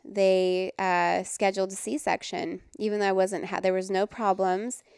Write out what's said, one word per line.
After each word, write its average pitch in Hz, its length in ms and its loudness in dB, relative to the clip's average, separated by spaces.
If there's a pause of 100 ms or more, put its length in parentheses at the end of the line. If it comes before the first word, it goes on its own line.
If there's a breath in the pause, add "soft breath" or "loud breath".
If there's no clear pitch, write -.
they, 185 720 2
uh, 180 460 2
scheduled 196 480 0
a 190 40 -10
C-section, 185 840 -4 (160)
even 208 220 -2
though 202 80 2
I 190 60 2
wasn't 190 320 0
ha-, 185 160 -4
there 185 120 2
was 185 160 -2
no 196 160 2
problems." 196 800 -2 (140 soft breath)